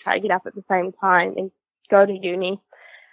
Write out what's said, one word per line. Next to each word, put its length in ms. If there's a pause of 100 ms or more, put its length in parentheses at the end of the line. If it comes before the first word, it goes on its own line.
try 140
to 60
get 100
up 140
at 100
the 140
same 320
time 360
and 140 (380)
go 160
to 80
uni. 460 (540)